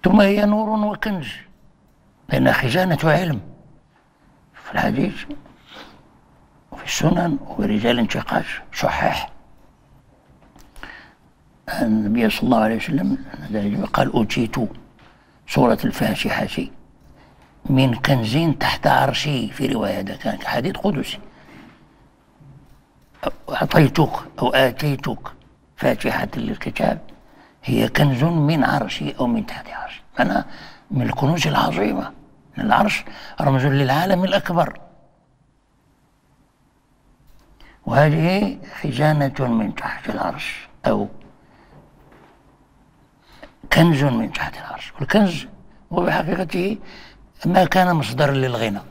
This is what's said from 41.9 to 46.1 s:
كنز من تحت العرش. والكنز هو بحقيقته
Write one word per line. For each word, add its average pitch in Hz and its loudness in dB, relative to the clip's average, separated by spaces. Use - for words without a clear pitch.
كنز 156 6
من 123 0
تحت - -8
العرش. - -14
والكنز 185 2
هو 180 0
بحقيقته 180 -2